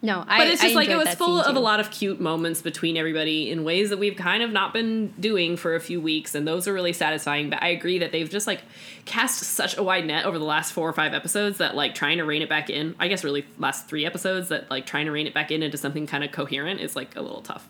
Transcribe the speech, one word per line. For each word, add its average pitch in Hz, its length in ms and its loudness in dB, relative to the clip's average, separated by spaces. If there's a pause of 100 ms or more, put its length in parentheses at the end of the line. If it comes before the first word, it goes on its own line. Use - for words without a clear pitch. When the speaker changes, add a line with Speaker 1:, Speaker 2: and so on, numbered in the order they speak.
Speaker 1:
No, 190 280 0
I, 208 100 6
Speaker 2:
But 285 100 8
it's 339 140 4
just, 226 120 6
Speaker 1:
I - 20 8
Speaker 2:
like, 294 120 6
it 320 40 4
Speaker 1:
enjoyed 262 140 4
Speaker 2:
was - 80 6
Speaker 1:
that 170 40 -14
Speaker 2:
full 349 240 4
Speaker 1:
scene - 80 4
Speaker 2:
of 262 60 4
a - 20 4
Speaker 1:
too. 247 60 4
Speaker 2:
lot 214 160 4
of 208 100 -2
cute 196 300 -2
moments 165 420 0
between 165 340 -2
everybody 156 540 0
in 160 140 -2
ways 185 260 2
that 202 80 -2
we've 202 180 0
kind 185 280 2
of 233 80 -2
not 196 200 2
been 220 360 0 (100)
doing 175 380 2
for 165 180 0
a 165 60 0
few 175 200 -4
weeks, 156 340 -2
and 151 120 0
those 175 220 -2
are 202 60 0
really 180 180 0
satisfying. 147 580 0
But 139 120 -2
I 170 60 2
agree 175 300 0
that 165 140 -2
they've 160 180 0
just, 208 160 -2
like, 202 140 -2 (460)
cast 240 340 0
such - 360 -2
a - 60 0
wide 185 240 2
net 156 180 0
over 175 140 0
the 156 60 -2
last 156 280 0
four 160 160 -2
or 160 40 -2
five 156 220 0
episodes 202 440 0
that, 165 160 0
like, 139 200 0
trying 156 240 2
to 165 60 0
rein 151 180 0
it 151 80 -4
back 151 200 0
in, 156 300 -2
I 175 80 2
guess 185 160 -2
really 143 200 0 (140)
last - 300 -4
three 151 180 -2
episodes, 185 440 -4
that, - 200 -4
like, 135 160 -4
trying 151 200 -2
to 156 60 -2
rein 147 140 -2
it - 80 -8
back 151 160 -2
in 160 120 0
into 147 160 -4
something 147 280 -4
kind 147 160 -4
of 147 100 -6
coherent 143 480 -4
is, - 140 -6
like, - 220 -10
a - 60 -6
little - 180 -10
tough. - 300 -12